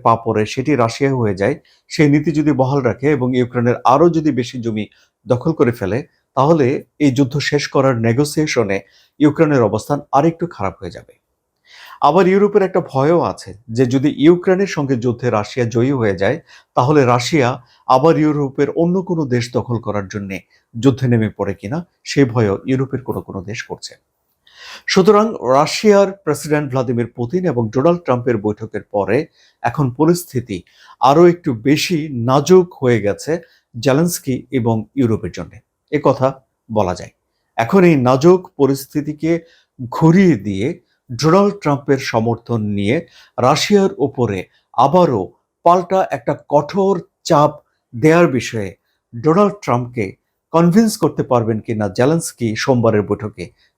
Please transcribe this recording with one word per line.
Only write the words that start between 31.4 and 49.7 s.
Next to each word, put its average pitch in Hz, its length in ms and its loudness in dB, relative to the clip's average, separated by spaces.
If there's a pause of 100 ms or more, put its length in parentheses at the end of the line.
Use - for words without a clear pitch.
বেশি 151 300 0 (320)
নাজুক 175 380 4 (140)
হয়ে 120 240 2
গেছে 101 260 -4 (440)
জেলেনস্কি 139 600 -2 (160)
এবং 117 240 0 (200)
ইউরোপের 110 420 -2
জন্যে, 87 200 -16 (340)
এ 147 120 -2
কথা 131 240 2 (420)
বলা 104 300 0
যায়। - 140 -20 (440)
এখন 185 320 2
এই 165 60 4 (120)
নাজুক 151 320 4 (180)
পরিস্থিতিকে 147 760 -2 (640)
ঘুরিয়ে 170 400 6
দিয়ে 98 300 -6 (420)
ডোনাল্ড 165 540 2
ট্রাম্পের 139 360 -2 (120)
সমর্থন 113 480 -2 (180)
নিয়ে 101 180 0 (420)
রাশিয়ার 185 600 2
উপরে 120 420 -2 (380)
আবারও 139 460 4 (420)
পাল্টা 185 340 2 (120)
একটা 143 220 -6 (200)
কঠোর 185 420 0 (340)
চাপ 147 220 4 (420)
দেওয়ার 156 340 4 (100)
বিষয়ে 104 320 -6 (440)
ডোনাল্ড 165 500 2
ট্রাম্পকে 123 420 -4 (480)